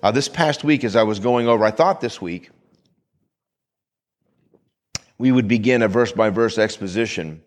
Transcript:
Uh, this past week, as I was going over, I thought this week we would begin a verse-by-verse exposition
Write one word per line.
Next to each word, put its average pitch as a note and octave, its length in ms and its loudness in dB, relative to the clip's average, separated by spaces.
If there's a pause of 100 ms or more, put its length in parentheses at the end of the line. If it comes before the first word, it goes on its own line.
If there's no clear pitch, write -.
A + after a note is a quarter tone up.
Uh, G#2 60 2
this C#3 160 -2
past D#3 340 -2
week, D3 220 2
as G#2 100 -4
I A2+ 80 4
was G#2+ 160 0
going A#2+ 300 0
over, A2 160 4
I G#2+ 80 2
thought F3+ 280 0
this - 220 -8
week F2 280 -10 (2750)
we B2+ 140 2
would B2 160 2
begin A#2+ 340 2
a A2 60 2
verse-by-verse A2 720 0
exposition G2 880 -4